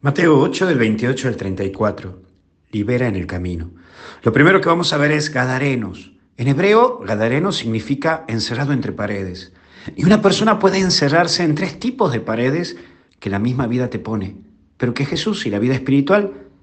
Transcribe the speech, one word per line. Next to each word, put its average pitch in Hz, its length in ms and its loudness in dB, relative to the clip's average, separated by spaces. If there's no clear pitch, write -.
Mateo 151 360 4
ocho, - 260 2
del 160 140 2
veintiocho 113 480 0
al 117 80 -2
treinta 98 280 -6
y 92 80 -4
cuatro. 95 520 -4
Libera 120 360 0
en 104 80 -2
el 90 120 -6
camino. 87 420 -6
Lo 110 100 2
primero 175 260 6
que - 80 0
vamos 170 260 2
a 151 40 0
ver 147 140 2
es 151 200 -2
gadarenos. 127 800 -2
En 123 100 -2
hebreo, 208 580 2
gadareno 147 460 0
significa 135 760 -2
encerrado 120 460 -2
entre 117 200 -4
paredes. 98 600 -8
Y - 80 -4
una 208 200 6
persona 214 340 4
puede 190 220 2
encerrarse 170 640 2
en 156 100 2
tres 175 260 -4
tipos 226 320 0
de 120 80 -2
paredes 127 580 -2
que - 100 -6
la 98 80 -2
misma 120 300 -2
vida 120 240 -2
te 113 80 -6
pone, 104 380 -6
pero 123 180 -2
que 143 100 -2
Jesús 202 400 -4
y 110 60 -2
la 101 80 -2
vida 127 160 2
espiritual 135 580 2